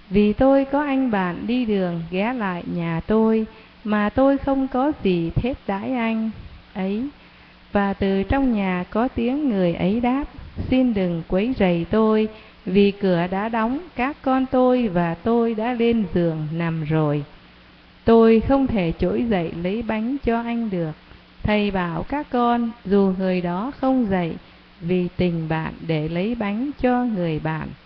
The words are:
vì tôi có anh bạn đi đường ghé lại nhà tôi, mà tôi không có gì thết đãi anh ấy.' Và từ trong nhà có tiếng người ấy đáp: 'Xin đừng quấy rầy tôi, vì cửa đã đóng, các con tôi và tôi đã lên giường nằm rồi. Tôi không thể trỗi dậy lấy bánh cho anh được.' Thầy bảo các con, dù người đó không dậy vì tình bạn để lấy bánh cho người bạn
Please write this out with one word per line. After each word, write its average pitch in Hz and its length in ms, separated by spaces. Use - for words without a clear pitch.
vì 208 240
tôi 269 320
có 277 180
anh 269 280
bạn 185 360
đi 247 180
đường 185 360
ghé 208 220
lại 190 300
nhà 165 320
tôi, 220 380
mà 208 260
tôi 269 280
không 269 300
có 262 240
gì 170 320
thết - 220
đãi 208 240
anh 226 380
ấy.' 202 340
Và 202 220
từ 196 300
trong 262 300
nhà 185 360
có 233 180
tiếng 262 420
người 185 240
ấy 185 260
đáp: 254 240
'Xin 254 240
đừng 175 340
quấy 214 320
rầy 175 300
tôi, 220 380
vì 202 260
cửa 180 400
đã 202 180
đóng, 233 300
các 262 260
con 262 300
tôi 254 360
và 170 360
tôi 233 300
đã 220 200
lên 233 300
giường 160 400
nằm 165 300
rồi. 151 400
Tôi 226 340
không 269 280
thể 185 320
trỗi 196 300
dậy 175 220
lấy 202 180
bánh 220 440
cho 233 160
anh 233 280
được.' 170 220
Thầy 208 280
bảo 175 320
các 294 260
con, 240 420
dù 196 340
người 185 220
đó 180 380
không 262 300
dậy 180 260
vì 180 260
tình 170 320
bạn 160 240
để 156 220
lấy 190 260
bánh 226 360
cho 247 220
người 175 360
bạn 156 280